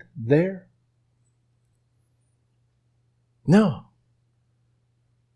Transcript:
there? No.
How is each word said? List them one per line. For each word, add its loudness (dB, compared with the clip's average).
there? -2
No. 2